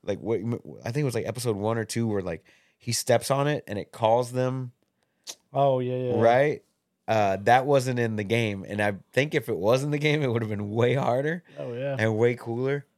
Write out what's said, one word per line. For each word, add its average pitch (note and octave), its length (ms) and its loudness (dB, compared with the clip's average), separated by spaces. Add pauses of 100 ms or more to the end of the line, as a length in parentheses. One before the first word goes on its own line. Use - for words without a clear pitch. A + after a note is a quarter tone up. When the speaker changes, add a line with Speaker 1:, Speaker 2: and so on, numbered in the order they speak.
Speaker 1:
like, G2+ 160 -4
what, G2+ 200 -2 (460)
I A#2 60 -4
think B2+ 60 -4
it D3+ 60 0
was, B2+ 120 -2
like, A2 100 -2
episode A2+ 320 -2
one A2 220 -2
or A2 40 -4
two A#2 240 -2
where, G2+ 140 0
like, E2+ 240 -8 (320)
he - 140 -10
steps A#2 400 2
on C#3 160 2
it D3 200 -2
and G#2 120 -4
it - 120 -10
calls A#2+ 420 2
them. B2+ 380 -4 (800)
Speaker 2:
Oh, C3+ 280 2
yeah, B2+ 160 -4
yeah, B2+ 180 -2
yeah. A#2 80 2
Speaker 1:
Right? B2+ 420 4 (440)
Uh, G#2 360 2
that B2+ 220 6
wasn't C3 340 2
in A2+ 180 0
the G#2+ 60 -2
game. G#2 440 0
And G#2 140 -6
I G#2 140 0 (180)
think D3 200 0
if D3 160 -2
it G#2 80 -2
was A#2 260 2
in D3 80 -4
the D3 60 -2
game, D3+ 240 2
it C#3 60 0
would A#2 160 0
have G#2+ 60 -4
been G#2 200 -4
way A#2 240 2
harder C#3 500 -2 (140)
Speaker 2:
Oh, C3+ 160 -10
yeah. C3+ 240 -6
Speaker 1:
and A2 200 0
way A#2+ 180 2
cooler. B2+ 500 -6 (120)